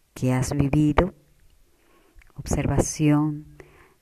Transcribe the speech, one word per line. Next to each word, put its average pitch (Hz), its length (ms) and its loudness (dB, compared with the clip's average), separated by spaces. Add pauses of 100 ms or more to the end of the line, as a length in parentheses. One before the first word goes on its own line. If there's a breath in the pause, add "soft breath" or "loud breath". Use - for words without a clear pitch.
(140)
que 127 200 -2
has 127 180 -2
vivido. 147 640 0 (1200 soft breath)
Observación 147 1200 0 (440 loud breath)